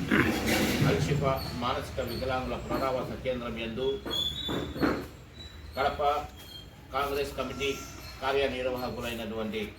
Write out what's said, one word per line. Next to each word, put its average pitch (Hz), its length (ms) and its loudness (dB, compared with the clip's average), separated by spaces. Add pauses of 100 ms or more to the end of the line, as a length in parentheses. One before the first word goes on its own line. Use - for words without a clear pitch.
(880)
అల్షిఫా 143 440 4 (300)
మానసిక 135 380 -2 (100)
వికలాంగుల 123 540 -2
పునరావాస 127 460 0 (140)
కేంద్రం 120 380 -2
యందు 113 240 -2 (1900)
కడప 143 260 2 (920)
కాంగ్రెస్ 139 440 0
కమిటీ 131 320 -2 (520)
కార్యనిర్వాహకులైనటువంటి 120 1400 0 (160)